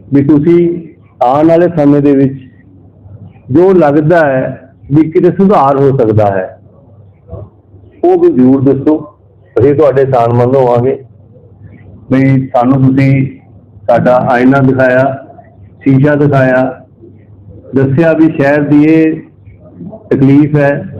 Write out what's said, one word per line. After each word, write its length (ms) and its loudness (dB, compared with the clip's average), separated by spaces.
ਵੀ 100 0
ਤੁਸੀਂ 360 2
ਆਉਣ 260 0
ਵਾਲੇ 180 2
ਸਮੇਂ 240 2
ਦੇ 140 2
ਵਿੱਚ 200 0
ਜੋ 220 2
ਲੱਗਦਾ 520 2
ਹੈ 460 -6
ਵੀ 200 0
ਕਿਤੇ 200 0
ਸੁਧਾਰ 460 0
ਹੋ 200 0
ਸਕਦਾ 340 0
ਹੈ, 160 -6
ਉਹ 160 2
ਵੀ 120 2
ਜ਼ਰੂਰ 320 2
ਦੱਸੋ। 340 0
ਅਸੀਂ 200 2
ਤੁਹਾਡੇ 360 2
ਸਾਨਮੰਦ 440 0
ਹੋਵਾਂਗੇ 420 0
ਵੀ 380 0
ਸਾਨੂੰ 340 0
ਤੁਸੀਂ 420 0
ਸਾਡਾ 280 2
ਆਇਨਾ 300 2
ਦਿਖਾਇਆ, 440 0
ਸ਼ੀਸ਼ਾ 320 2
ਦਿਖਾਇਆ, 600 0
ਦੱਸਿਆ 380 0
ਵੀ 140 2
ਸ਼ਹਿਰ 340 -2
ਦੀ 220 2
ਇਹ 360 0
ਤਕਲੀਫ 460 2
ਹੈ, 140 2